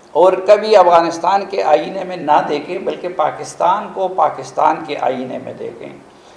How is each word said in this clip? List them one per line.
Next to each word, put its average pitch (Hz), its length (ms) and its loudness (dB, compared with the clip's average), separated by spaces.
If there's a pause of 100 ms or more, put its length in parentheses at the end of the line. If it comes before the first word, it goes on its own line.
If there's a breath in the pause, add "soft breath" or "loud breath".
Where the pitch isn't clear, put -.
(160)
और 185 340 4
कभी 214 240 4
अफ़गानिस्तान 175 720 4
के 190 160 -4
आईने 175 420 0
में 180 140 -8
ना 151 240 2
देखें, 170 440 -6
बल्कि 156 220 -6
पाकिस्तान 170 880 -2
को 190 140 -4
पाकिस्तान 156 800 -2
के 143 80 -8
आईने 127 420 -6
में 113 200 -14
देखें। - 440 -14 (360 soft breath)